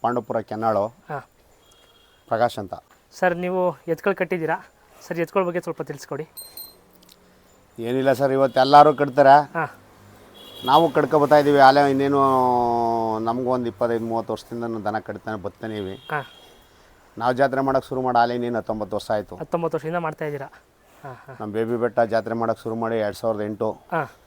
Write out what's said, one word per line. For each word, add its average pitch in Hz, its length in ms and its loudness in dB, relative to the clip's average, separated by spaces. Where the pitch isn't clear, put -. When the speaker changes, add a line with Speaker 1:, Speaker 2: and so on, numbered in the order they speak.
Speaker 1:
ಪಾಂಡವಪುರ 120 400 -2
ಕೆನ್ನಾಳು. 107 460 -2
Speaker 2:
ಹಾ. 139 320 -12
Speaker 1:
ಪ್ರಕಾಶ್ 117 300 0
ಅಂತ. 98 160 -10
Speaker 2:
ಸರ್, 175 160 0
ನೀವು 180 400 -2
ಎತ್ಕೊಳ್ 175 260 -2
ಕಟ್ಟಿದ್ದೀರಾ. 165 420 -4
ಸರ್, 170 100 -6
ಎತ್ಕೊಳ್ 175 260 -2
ಬಗ್ಗೆ 175 160 -4
ಸ್ವಲ್ಪ 165 220 -10
ತಿಳಿಸ್ಕೊಡಿ. 147 460 -12
Speaker 1:
ಏನಿಲ್ಲ 131 340 0
ಸರ್, 135 200 2
ಇವತ್ತು 135 280 2
ಎಲ್ಲರೂ 147 340 8
ಕಟ್ತಾರೆ. 139 420 6
Speaker 2:
ಹಾ. 151 140 -6
Speaker 1:
ನಾವು 151 260 6
ಕಟ್ಕೊ 147 280 2
ಬರ್ತಾ 143 200 6
ಇದ್ದೀವಿ. 143 200 4
ಆಲೇ 139 320 8
ಇನ್ನೇನು 139 300 2
ನಮಗೂ 120 320 -4
ಒಂದು 127 160 -2
ಇಪ್ಪತ್ತೈದು 117 380 -4
ಮೂವತ್ತು 113 280 -4
ವರ್ಷದಿಂದ 117 320 -10
ನಾನು 113 200 -8
ದನ 107 140 -4
ಕಟ್ತಾನೆ 104 440 -10
ಬರ್ತಾನೆ 107 360 -10
ಇವಿ. 98 160 -8
Speaker 2:
ಹಾ. 151 120 -6
Speaker 1:
ನಾವು 120 140 0
ಜಾತ್ರೆ 131 280 0
ಮಾಡಕ್ 135 240 0
ಶುರು 131 180 -6
ಮಾಡಿ 123 160 0
ಆಲೇ 120 160 2
ಇನ್ನೇನು 120 240 -4
ಹತ್ತೊಂಬತ್ತು 107 380 -6
ವರ್ಷ - 140 -8
ಆಯ್ತು. 104 260 -4
Speaker 2:
ಹತ್ತೊಂಬತ್ತು 165 400 -6
ವರ್ಷದಿಂದ 160 200 -6
ಮಾಡ್ತಾ 160 280 -8
ಇದ್ದೀರಾ? 143 240 -10
ಹಾ, 135 80 -14
ಹಾ. 123 280 -20
Speaker 1:
ನಮ್ಮ 107 120 -10
ಬೇಬಿ 113 240 -2
ಬೆಟ್ಟ 117 240 0
ಜಾತ್ರೆ 113 340 0
ಮಾಡಕ್ 113 240 -2
ಶುರು 113 160 -8
ಮಾಡಿ 113 220 -4
ಎರಡ್ 104 200 -4
ಸಾವಿರದ 110 240 -4
ಎಂಟು. 107 320 -4
Speaker 2:
ಹಾ. 151 400 -8